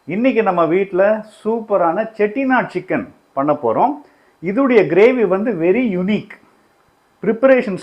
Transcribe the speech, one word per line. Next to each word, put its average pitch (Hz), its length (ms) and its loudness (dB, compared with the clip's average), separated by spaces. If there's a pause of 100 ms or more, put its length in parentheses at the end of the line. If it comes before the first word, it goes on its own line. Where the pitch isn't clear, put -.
(160)
இன்னைக்கு 226 340 0
நம்ம 175 240 0
வீட்ல 190 300 0 (380)
சூப்பரான 214 680 -2 (100)
செட்டிநாட் 226 580 -2
சிக்கன் 160 320 -6 (300)
பண்ண 143 160 0 (120)
போறோம். 135 280 0 (500)
இதுடைய 233 380 2 (140)
கிரேவி 226 400 4
வந்து 214 180 -2 (120)
very 220 200 2 (160)
unique. 196 320 -4 (920)
ப்ரிப்பரேஷன் 226 600 2